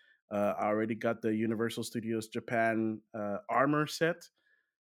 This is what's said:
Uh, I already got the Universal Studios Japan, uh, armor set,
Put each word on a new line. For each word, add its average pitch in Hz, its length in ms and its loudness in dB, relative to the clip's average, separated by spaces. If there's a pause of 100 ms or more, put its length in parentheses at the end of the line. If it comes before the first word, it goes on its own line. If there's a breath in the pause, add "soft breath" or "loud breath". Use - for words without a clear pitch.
(300 soft breath)
Uh, 101 280 2
I 104 80 0
already 110 280 2
got 113 260 0
the 110 140 2
Universal 113 500 0
Studios 110 440 -4
Japan, 113 720 0 (140)
uh, 104 240 -4 (120)
armor 143 360 4
set, 165 360 -2 (640)